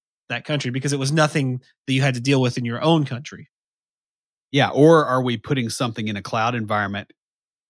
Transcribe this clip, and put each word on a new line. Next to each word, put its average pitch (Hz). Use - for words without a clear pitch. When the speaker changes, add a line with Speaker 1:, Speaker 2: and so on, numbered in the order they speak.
Speaker 1:
that 120
country 143
because 135
it 139
was 135
nothing 143
that 135
you 135
had 135
to 120
deal 131
with 120
in 123
your 117
own 156
country. 135
Speaker 2:
Yeah. 131
Or 151
are 127
we 120
putting 120
something 117
in 104
a 95
cloud 117
environment 104